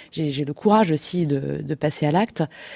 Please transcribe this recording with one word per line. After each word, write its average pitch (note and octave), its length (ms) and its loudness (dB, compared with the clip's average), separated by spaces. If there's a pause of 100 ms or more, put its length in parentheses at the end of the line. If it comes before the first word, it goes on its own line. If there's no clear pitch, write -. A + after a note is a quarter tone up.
(120)
j'ai, D#3 200 -2
j'ai C#3 120 -4
le C#3+ 100 -6
courage G3+ 380 4
aussi E3 340 0
de, C#3+ 380 -2
de D3 120 -6
passer D3+ 300 -2
à D3 60 2
l'acte ? F#3 320 0 (320)